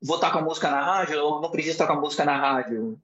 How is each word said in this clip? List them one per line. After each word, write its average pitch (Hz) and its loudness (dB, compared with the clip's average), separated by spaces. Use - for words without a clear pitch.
vou 165 0
tá 165 2
com 165 2
a 160 0
música 156 0
na 139 2
rádio, 170 0
ou 151 2
não 165 -2
preciso 160 -2
tá 160 2
com 151 2
a 147 0
música 147 -2
na 143 2
rádio. 120 -2